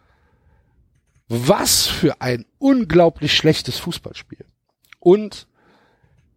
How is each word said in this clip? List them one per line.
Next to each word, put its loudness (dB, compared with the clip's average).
Was 0
für -2
ein -4
unglaublich 2
schlechtes 0
Fußballspiel. -14
Und 0